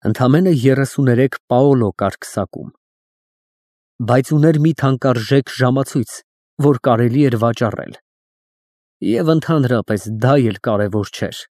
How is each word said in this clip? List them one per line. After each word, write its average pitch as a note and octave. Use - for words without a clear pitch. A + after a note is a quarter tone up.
Ընդամենը C3+
երեսուներեք C3
պաոլո B2+
կար G2
քսակում։ -
Բայց A#2+
ուներ D#3
մի D#3
թանկարժեք C3
ժամացույց, C3
որ C#3+
կարելի A#2+
էր B2+
վաճառել։ A2+
Եվ A#2
ընդհանրապես B2+
դա A#2+
էլ A2
կարևոր G#2
չէր։ -